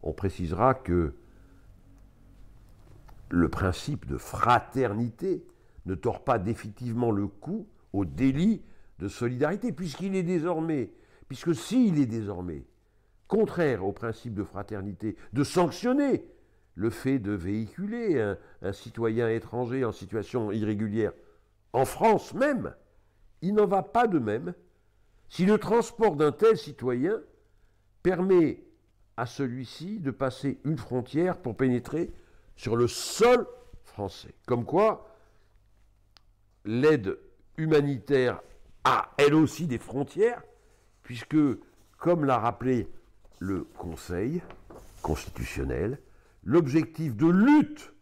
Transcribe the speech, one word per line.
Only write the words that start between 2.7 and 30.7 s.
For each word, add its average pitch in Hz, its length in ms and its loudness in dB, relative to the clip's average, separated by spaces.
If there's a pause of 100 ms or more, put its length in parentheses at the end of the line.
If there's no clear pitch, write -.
le 85 200 4
principe - 560 -2
de 65 120 -6
fraternité 120 1300 0 (400)
ne 92 100 -4
tord - 280 -4
pas 123 140 2
définitivement 113 760 -4
le 101 160 0
cou 180 400 -8 (260)
au 98 120 0
délit 135 560 2 (380)
de 101 80 -6
solidarité, 147 640 -2
puisqu'il 180 440 -6
est 190 80 0
désormais, 160 720 -2 (340)
puisque 156 280 -2
s'il 208 440 2
est 139 60 6
désormais 92 600 -6 (640)
contraire 160 580 0
au 101 80 -2
principe 113 400 -8
de 98 100 -4
fraternité 98 720 -8 (160)
de 135 140 0
sanctionner 247 800 0 (500)
le 101 140 -2
fait 135 280 -2
de 104 140 -4
véhiculer 123 880 -4
un, 101 180 0 (240)
un 101 120 -6
citoyen 113 560 -2
étranger 120 560 -2
en 107 80 -2
situation 104 580 -6
irrégulière 107 640 -2 (580)
en 127 140 2
France - 480 0
même, 240 420 -2 (680)
il 196 120 -2
n'en 208 140 4
va 185 160 2
pas 240 240 2
de 175 120 2
même 123 340 -2 (760)
si - 160 0
le 208 120 4
transport 214 600 0
d'un 147 160 4
tel 220 240 4
citoyen 131 640 -2 (840)
permet 180 640 4 (500)
à 123 100 -4
celui-ci 135 760 -8
de 135 120 -4
passer 131 540 -4
une 151 120 -2